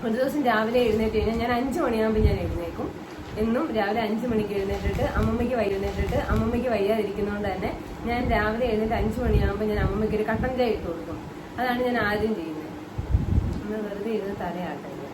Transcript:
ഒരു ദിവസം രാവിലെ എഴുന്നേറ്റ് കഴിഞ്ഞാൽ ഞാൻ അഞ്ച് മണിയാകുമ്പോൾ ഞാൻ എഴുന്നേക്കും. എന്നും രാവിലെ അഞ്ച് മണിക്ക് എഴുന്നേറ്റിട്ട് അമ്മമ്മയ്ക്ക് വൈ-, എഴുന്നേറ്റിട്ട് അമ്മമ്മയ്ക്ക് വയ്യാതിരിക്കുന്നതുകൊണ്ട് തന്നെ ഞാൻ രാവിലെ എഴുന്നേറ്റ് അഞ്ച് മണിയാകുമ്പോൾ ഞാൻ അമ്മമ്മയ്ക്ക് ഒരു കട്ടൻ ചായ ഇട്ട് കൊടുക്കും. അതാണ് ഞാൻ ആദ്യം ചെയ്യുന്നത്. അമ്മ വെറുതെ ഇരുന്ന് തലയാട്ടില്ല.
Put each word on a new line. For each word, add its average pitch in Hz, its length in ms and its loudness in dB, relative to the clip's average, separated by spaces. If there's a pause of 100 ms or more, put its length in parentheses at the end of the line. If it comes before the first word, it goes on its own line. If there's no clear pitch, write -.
ഒരു 233 80 0
ദിവസം 269 320 2
രാവിലെ 226 360 4
എഴുന്നേറ്റ് 220 360 2
കഴിഞ്ഞാൽ 214 200 2
ഞാൻ 233 160 0
അഞ്ച് 254 280 0
മണിയാകുമ്പോൾ 220 420 2
ഞാൻ 208 140 6
എഴുന്നേക്കും. 170 680 -4 (340)
എന്നും 226 380 0
രാവിലെ 214 260 0
അഞ്ച് 220 260 -2
മണിക്ക് 214 260 0
എഴുന്നേറ്റിട്ട് 196 500 0
അമ്മമ്മയ്ക്ക് 240 520 0
വൈ-, 214 120 2
എഴുന്നേറ്റിട്ട് 196 480 0
അമ്മമ്മയ്ക്ക് 226 540 2
വയ്യാതിരിക്കുന്നതുകൊണ്ട് 208 800 0
തന്നെ 196 300 -4 (260)
ഞാൻ 240 260 0
രാവിലെ 220 340 2
എഴുന്നേറ്റ് 220 280 2
അഞ്ച് 214 260 0
മണിയാകുമ്പോൾ 214 460 4
ഞാൻ 208 140 2
അമ്മമ്മയ്ക്ക് 202 360 2
ഒരു 208 80 2
കട്ടൻ 240 340 0
ചായ 247 100 4
ഇട്ട് 202 200 0
കൊടുക്കും. 165 420 -8 (300)
അതാണ് 247 240 0
ഞാൻ 247 140 2
ആദ്യം 214 380 0
ചെയ്യുന്നത്. 160 300 -6 (920)
അമ്മ 208 320 -4
വെറുതെ 202 220 -4
ഇരുന്ന് 202 260 -2
തലയാട്ടില്ല. 151 680 -6 (100)